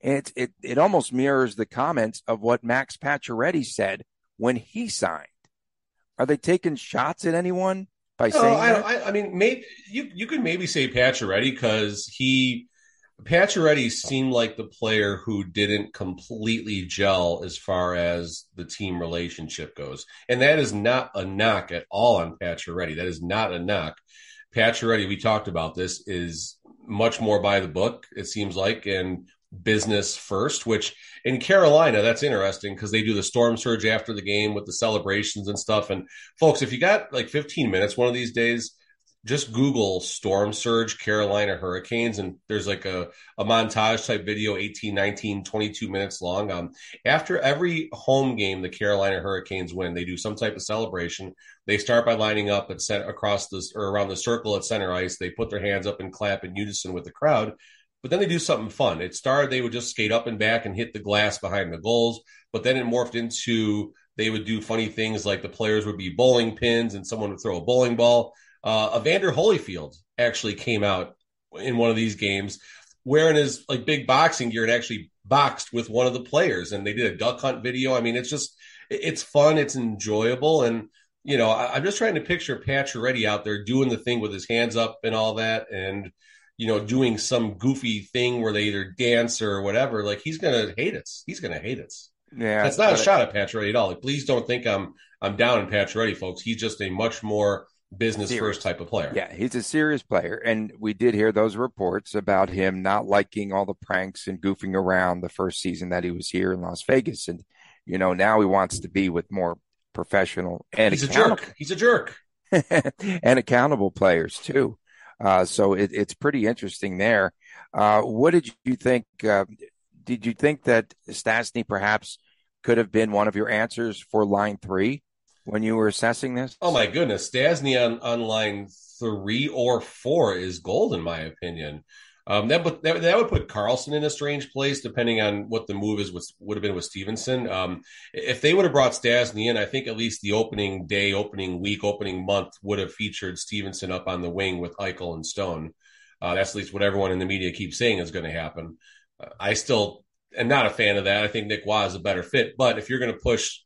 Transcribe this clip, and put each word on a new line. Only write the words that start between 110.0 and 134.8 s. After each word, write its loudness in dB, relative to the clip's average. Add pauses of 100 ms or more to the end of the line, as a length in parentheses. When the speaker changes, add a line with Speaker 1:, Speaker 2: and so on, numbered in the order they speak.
Speaker 1:
and 4
Speaker 2:
He's -2
a -2
Speaker 1:
accountable 6
Speaker 2:
jerk. -14
He's -8
a -4
jerk. 2 (340)
Speaker 1:
<laughs> - (720)
and 8
accountable 4
players 2
too. 0 (440)
Uh, 6
so 2
it, 2
it's -2
pretty -2
interesting -4
there. 2 (400)
Uh, 6
what 4
did 2
you 0
think? 2 (160)
Uh, 4 (580)
did -6
you 0
think 2
that 4 (160)
Stastny -2
perhaps 0 (440)
could 6
have 2
been 2
one 4
of -2
your -2
answers -2
for 2
line 2
three -2 (400)
when -4
you 0
were 4
assessing -2
this? -6
Speaker 2:
Oh 2
my 4
goodness, -2
Stastny 2
on, 2
on -2
line -2 (280)
three -2
or 0
four 0
is -6
gold 0
in -4
my -6
opinion. -10 (440)
Um, 0
that, 2
but -4
that, 0
that 4
would 4
put 0
Carlson -2
in 0
a 0
strange -6
place, -2